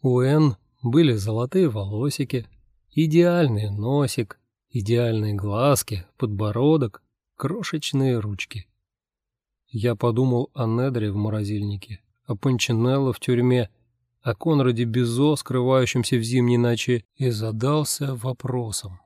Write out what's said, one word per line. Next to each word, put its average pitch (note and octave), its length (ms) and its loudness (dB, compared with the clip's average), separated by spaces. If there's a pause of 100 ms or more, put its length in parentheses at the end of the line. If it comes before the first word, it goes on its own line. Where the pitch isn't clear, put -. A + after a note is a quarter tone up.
У B2 140 4
Энн C#3 380 4 (240)
были C3 320 4
золотые A#2 560 0
волосики, A2 760 -4 (460)
идеальный D#3 760 2
носик, A#2+ 680 -2 (320)
идеальные A2+ 640 0
глазки, G#2 720 0 (120)
подбородок, A2+ 840 0 (360)
крошечные C#3 840 -2
ручки. G2+ 480 -8 (1040)
Я A2+ 260 0
подумал A#2+ 580 0
о B2 140 -4
Недре A#2+ 420 -2
в G2 60 -4
морозильнике, G#2 840 -4 (240)
о A#2+ 100 -4
Панчинелло B2+ 800 0
в - 80 -8
тюрьме, B2 480 2 (520)
о A#2 140 -4
Конраде B2+ 480 2
Бизо, B2 540 0
скрывающемся B2+ 800 0
в A2+ 60 0
зимней A#2+ 340 2
ночи, A#2+ 480 0 (100)
и C3 140 -2
задался B2+ 840 -2
вопросом A#2+ 920 -8